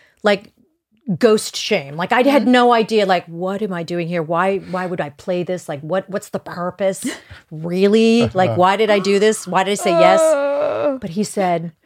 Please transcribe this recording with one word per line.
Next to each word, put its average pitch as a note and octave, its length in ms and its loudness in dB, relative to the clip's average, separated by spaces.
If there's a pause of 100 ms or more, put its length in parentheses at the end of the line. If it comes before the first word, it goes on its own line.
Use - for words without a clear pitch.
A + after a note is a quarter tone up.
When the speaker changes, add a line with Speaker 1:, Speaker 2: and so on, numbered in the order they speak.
(240)
Speaker 1:
like, G#3 280 0 (640)
ghost A3 380 2
shame." D3 400 -4
Like, F3 160 -4
I A#3 100 2
had C4+ 220 4
Speaker 2:
Mm-hmm. A#3+ 80 2
Speaker 1:
no B3 220 4
idea, A3 320 2
like, F3+ 200 0
"What F#3 360 -6
am F#3+ 120 -6
I E3+ 100 -6
doing E3+ 240 -6
here? E3+ 140 -4
Why, F3 360 -2
why F3+ 280 -8
would F3 160 -6
I D3 100 -6
play F3+ 320 -4
this? F3+ 240 -8
Like, C#3+ 140 -8
what, F#3 280 -4
what's G3+ 200 -8
the F#3+ 100 -6
purpose? F3+ 680 -6
Speaker 2:
<laughs> - 80 -12 (320)
Speaker 1:
Really? G3+ 760 2 (100)
Like, F#3 180 2
Speaker 3:
Uh-huh. - 80 0
Speaker 1:
why F#3+ 160 4
did G#3+ 140 0
I G#3 100 4
do G3 200 2
this? G#3+ 280 0
Why F3+ 160 0
did G3 80 -2
I G#3 40 0
say - 160 0
yes?" E4 300 6
Speaker 2:
Uh. C#4+ 760 0
Speaker 1:
But F3+ 120 -10
he G3+ 120 -2
said, F3 480 -2 (140)